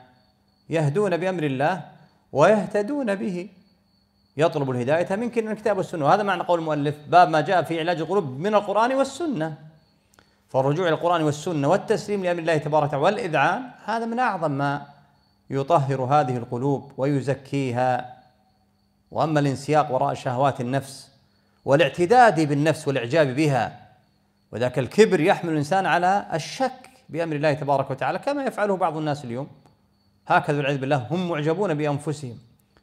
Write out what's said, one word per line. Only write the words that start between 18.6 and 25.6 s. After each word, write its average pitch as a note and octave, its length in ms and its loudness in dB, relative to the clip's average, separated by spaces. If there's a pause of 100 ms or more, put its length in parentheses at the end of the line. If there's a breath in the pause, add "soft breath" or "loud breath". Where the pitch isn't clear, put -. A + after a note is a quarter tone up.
وأما D3+ 300 0
الانسياق C#3+ 540 0
وراء C3+ 200 0
شهوات C3 460 -2
النفس C3 500 -6 (540)
والاعتداد E3+ 760 4
بالنفس D3 480 0
والإعجاب C3+ 380 2
بها، C3 540 0 (720)
وذاك B2 260 -2
الكبر F3+ 420 4
يحمل F3 320 0
الإنسان D#3+ 340 0